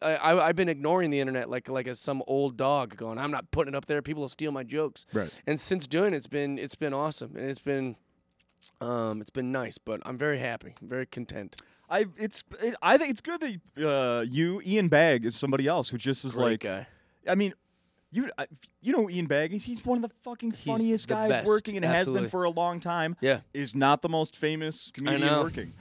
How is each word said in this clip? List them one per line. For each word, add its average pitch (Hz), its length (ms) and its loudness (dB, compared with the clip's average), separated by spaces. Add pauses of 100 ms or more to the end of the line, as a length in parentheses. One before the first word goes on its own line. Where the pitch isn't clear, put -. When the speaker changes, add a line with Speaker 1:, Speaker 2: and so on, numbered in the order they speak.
Speaker 1:
I, 156 140 2
I, 165 320 4
I've 170 60 2
been 175 140 2
ignoring 160 420 2
the 143 80 2
internet 131 300 -2
like, 123 220 -6
like 131 160 -2
a, 123 80 -6
some 135 320 -4
old 135 320 0
dog 131 400 0
going, 113 200 -6
"I'm 143 120 -4
not 135 220 -6
putting 143 200 0
it 139 40 -6
up 139 100 -6
there. 147 160 0
People 151 180 -6
will 139 80 -4
steal 151 240 -6
my 131 120 -6
jokes." 143 500 -4
Speaker 2:
Right. 95 180 -2 (140)
Speaker 1:
And 147 120 0
since 180 280 0
doing 175 260 2
it, 160 60 0
it's 127 80 -10
been, 143 320 -4
it's 139 160 -8
been 147 180 -4
awesome. 135 440 -4
And 131 120 -6
it's 135 140 -8
been, 135 340 -2 (840)
um, 113 400 -2
it's - 80 -14
been 127 200 -4
nice, 127 280 -6
but - 260 -8
I'm 127 140 -8
very 143 220 0
happy, 117 420 -8
very 123 240 -8
content. 110 500 -12 (320)
Speaker 2:
I, 196 160 0 (140)
it's, 214 260 -6 (180)
it, 233 200 -2
I 208 160 6
think 294 140 2
it's 220 100 -6
good 330 180 -6
that, 180 480 -4
uh, 127 340 2
you, 160 440 0
Ian 196 220 4
Bagg 147 360 6
is 120 100 0
somebody 139 320 0
else 156 220 2
who 123 80 -4
just 131 280 -2
was 127 100 -6
Speaker 1:
Great 123 100 2
Speaker 2:
like, 113 160 2
Speaker 1:
guy. 98 260 -4 (420)
Speaker 2:
I 185 60 4
mean, 196 180 2 (580)
you, 240 280 -4
I, - 80 -4 (340)
you 226 120 -2
know 220 180 2
Ian 175 160 -2
Bagg. 147 260 2
He's, 208 120 -4
he's 240 200 -8
one 247 180 2
of 233 60 -4
the - 140 -16
fucking 233 300 -6
Speaker 1:
He's - 120 -12
Speaker 2:
funniest 226 440 0
Speaker 1:
the 226 60 0
Speaker 2:
guys 220 160 2
Speaker 1:
best. - 160 2
Speaker 2:
working 208 300 2
and 185 80 -2
has - 120 4
Speaker 1:
Absolutely. - 260 2
Speaker 2:
been 117 80 -2
for 180 140 0
a 175 60 2
long 175 300 0
time. 170 400 -2
Speaker 1:
Yeah. 131 200 4 (120)
Speaker 2:
Is 139 220 -6
not 139 280 6
the 170 60 -2
most 160 280 0
famous 156 580 -4
Speaker 1:
I - 40 -14
Speaker 2:
comedian 139 280 0
Speaker 1:
know. 147 160 4
Speaker 2:
working. 131 380 -6